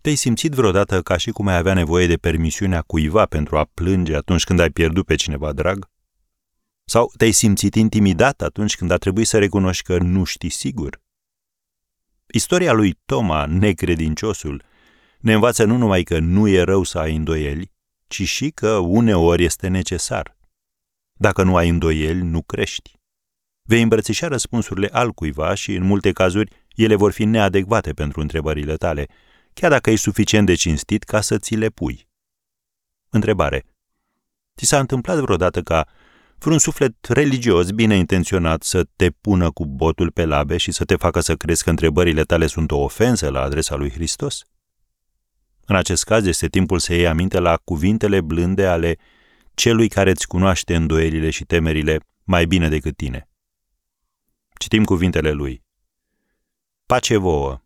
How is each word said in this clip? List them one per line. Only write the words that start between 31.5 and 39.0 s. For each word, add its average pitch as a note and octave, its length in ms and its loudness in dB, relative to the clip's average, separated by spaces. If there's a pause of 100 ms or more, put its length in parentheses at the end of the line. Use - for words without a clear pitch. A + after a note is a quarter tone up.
le A2 140 -2
pui. A#2+ 400 -8 (1000)
Întrebare. F2 560 0 (920)
Ți - 100 -6
s-a D3 120 2
întâmplat C3 400 -2
vreodată F#2 440 0
ca D#2+ 260 -2 (500)
vreun D#3+ 200 0
suflet C#3+ 460 -2
religios A#2+ 680 2
bine G#2+ 260 2
intenționat F2 640 0
să F2 240 -2 (100)
te F2+ 140 2